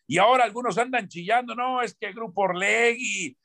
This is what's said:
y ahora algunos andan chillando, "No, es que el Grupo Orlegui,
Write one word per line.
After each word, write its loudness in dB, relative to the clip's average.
y 0
ahora 6
algunos -2
andan 0
chillando, -2
"No, -2
es -6
que -10
el -8
Grupo -4
Orlegui, 0